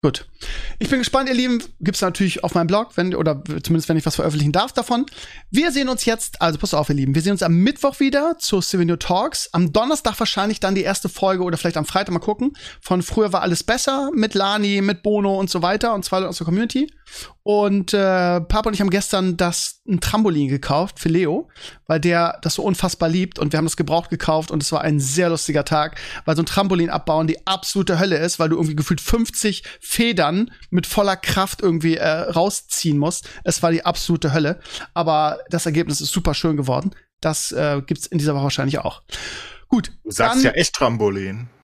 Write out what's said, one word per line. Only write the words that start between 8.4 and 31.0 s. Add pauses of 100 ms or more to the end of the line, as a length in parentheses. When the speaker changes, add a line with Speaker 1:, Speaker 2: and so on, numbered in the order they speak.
Speaker 1:
Souvenir
Talks.
Am
Donnerstag
wahrscheinlich
dann
die
erste
Folge
oder
vielleicht
am
Freitag,
mal
gucken. (240)
Von
Früher
war
alles
besser
mit
Lani,
mit
Bono
und
so
weiter
und
zwei
Leute
aus
der
Community. (480)
Und,
äh,
Papa
und
ich
haben
gestern
das,
ein
Trampolin
gekauft
für
Leo, (380)
weil
der
das
so
unfassbar
liebt
und
wir
haben
das
gebraucht
gekauft
und
es
war
ein
sehr
lustiger
Tag, (280)
weil
so
ein
Trampolin
abbauen
die
absolute
Hölle
ist,
weil
du
irgendwie
gefühlt
fünfzig (160)
Federn (180)
mit
voller